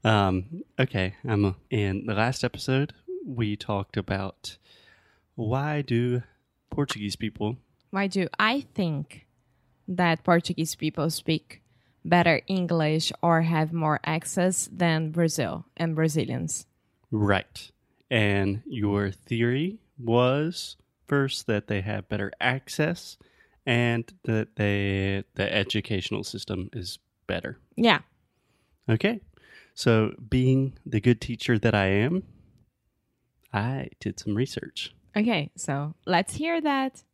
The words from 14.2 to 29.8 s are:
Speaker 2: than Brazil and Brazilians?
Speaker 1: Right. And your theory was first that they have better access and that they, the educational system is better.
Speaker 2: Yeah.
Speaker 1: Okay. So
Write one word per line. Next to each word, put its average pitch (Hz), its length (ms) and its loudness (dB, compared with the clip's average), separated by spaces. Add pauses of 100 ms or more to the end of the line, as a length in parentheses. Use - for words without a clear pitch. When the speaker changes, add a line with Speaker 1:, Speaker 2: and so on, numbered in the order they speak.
Speaker 2:
than 160 400 0
Brazil 156 540 0 (100)
and 165 200 -2
Brazilians? 156 720 -2 (440)
Speaker 1:
Right. 101 600 0 (380)
And 101 560 2
your 101 460 0
theory 127 680 -2 (180)
was 127 800 0 (300)
first 139 400 0
that 104 200 0
they 101 140 -2
have 104 280 -6
better 101 300 -4
access 151 800 -4 (480)
and 117 400 2 (180)
that 110 320 -2
they, 98 680 0 (120)
the 101 180 -2
educational 101 720 -2
system - 480 -8
is - 280 -10 (280)
better. 90 320 -6 (160)
Speaker 2:
Yeah. 208 240 4 (880)
Speaker 1:
Okay. 196 300 2 (540)
So 110 400 4 (160)